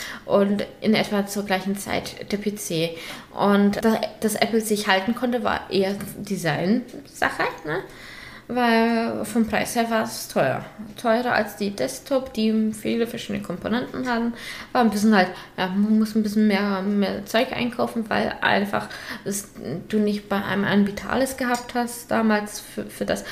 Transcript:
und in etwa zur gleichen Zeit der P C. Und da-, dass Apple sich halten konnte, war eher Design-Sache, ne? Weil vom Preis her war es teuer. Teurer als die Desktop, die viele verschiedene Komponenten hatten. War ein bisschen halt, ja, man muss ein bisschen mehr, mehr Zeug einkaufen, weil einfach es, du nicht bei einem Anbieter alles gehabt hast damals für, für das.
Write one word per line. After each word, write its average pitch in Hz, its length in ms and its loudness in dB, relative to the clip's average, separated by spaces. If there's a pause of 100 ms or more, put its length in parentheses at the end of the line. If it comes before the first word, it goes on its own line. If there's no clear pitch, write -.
(260)
und 202 400 4 (160)
in 214 120 4
etwa 202 320 2
zur 202 200 -6
gleichen 196 320 -2
Zeit - 560 -6
der 202 40 2
P 208 180 -2
C. 165 420 -2 (360)
Und 202 500 4
da-, 220 180 4 (180)
dass 208 160 0
Apple 220 240 2
sich 214 300 0
halten 196 260 2
konnte, 240 300 0
war - 260 -2
eher 196 240 2 (220)
Design-Sache, 175 1300 -2 (220)
ne? - 140 -2 (720)
Weil 233 760 2
vom 226 200 2
Preis 214 300 0
her 226 160 0
war 226 140 2
es - 220 -8
teuer. 135 380 2 (340)
Teurer 240 340 2
als 214 240 0
die 202 120 -2
Desktop, 262 640 -2
die 220 400 2
viele 226 320 -2
verschiedene 220 380 -6
Komponenten 254 680 -4
hatten. 233 240 0 (380)
War 254 100 4
ein 226 80 6
bisschen 208 260 6
halt, 185 120 6 (280)
ja, 185 120 -2
man 208 320 4
muss 214 160 0
ein 220 80 4
bisschen 214 240 4
mehr, 196 340 2
mehr 202 460 0
Zeug 240 260 2
einkaufen, 233 540 -2
weil - 340 0
einfach 208 460 2 (360)
es, - 260 -6 (380)
du 214 120 0
nicht 208 300 0
bei 202 140 0
einem 190 200 0
Anbieter 202 480 2
alles 262 260 0
gehabt 240 380 -2
hast 240 340 -4
damals 214 500 2
für, - 260 -10
für 208 200 -8
das. - 260 -2